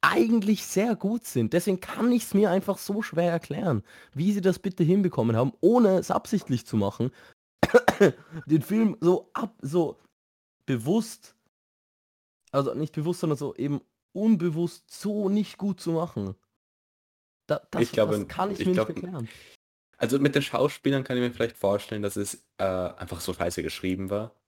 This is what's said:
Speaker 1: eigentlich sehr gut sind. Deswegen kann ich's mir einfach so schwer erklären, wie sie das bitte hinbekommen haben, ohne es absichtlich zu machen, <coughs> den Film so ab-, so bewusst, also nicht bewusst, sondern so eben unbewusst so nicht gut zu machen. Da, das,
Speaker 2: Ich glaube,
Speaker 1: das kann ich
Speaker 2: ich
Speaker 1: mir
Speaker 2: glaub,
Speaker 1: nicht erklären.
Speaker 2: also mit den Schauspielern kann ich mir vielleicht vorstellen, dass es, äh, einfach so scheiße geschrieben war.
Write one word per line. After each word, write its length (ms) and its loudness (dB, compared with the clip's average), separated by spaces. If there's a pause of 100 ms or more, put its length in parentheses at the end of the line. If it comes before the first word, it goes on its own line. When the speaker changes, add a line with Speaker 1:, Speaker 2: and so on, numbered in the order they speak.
Speaker 1:
eigentlich 640 2
sehr 300 0
gut 280 -4
sind. 300 -2
Deswegen 260 0
kann 320 -2
ich's 220 -2
mir 160 4
einfach 280 0
so 240 -6
schwer 300 -2
erklären, 500 -2 (300)
wie 200 0
sie 100 0
das 160 2
bitte 260 -2
hinbekommen 520 2
haben, 240 2
ohne 380 6
es 120 -4
absichtlich 560 -2
zu 100 -2
machen, 340 0 (520)
<coughs> 840 4
den 160 4
Film 380 2
so 340 2
ab-, 280 -8
so 360 -2 (680)
bewusst, 680 -2 (1160)
also 220 0
nicht 200 -6
bewusst, 260 -4
sondern 180 0
so 180 -6
eben 240 -2 (320)
unbewusst 800 0
so 380 -4
nicht 300 -2
gut 220 -4
zu 120 -4
machen. 420 -4 (1120)
Da, 140 -2 (100)
das, 200 0
Speaker 2:
Ich 20 -12
glaube, 200 2
Speaker 1:
das 160 -2
kann 220 -4
ich 80 -6
Speaker 2:
ich 80 0
Speaker 1:
mir 60 2
Speaker 2:
glaub, 160 2
Speaker 1:
nicht 0 -
erklären. 420 -10 (680)
Speaker 2:
also 200 0
mit 160 2
den 80 2
Schauspielern 640 -2
kann 120 -4
ich 60 0
mir 100 -2
vielleicht 240 -4
vorstellen, 460 -2
dass 140 -4
es, 300 -8 (120)
äh, 60 -2
einfach 560 -4
so 140 -6
scheiße 280 -4
geschrieben 480 -4
war. 240 -6 (140)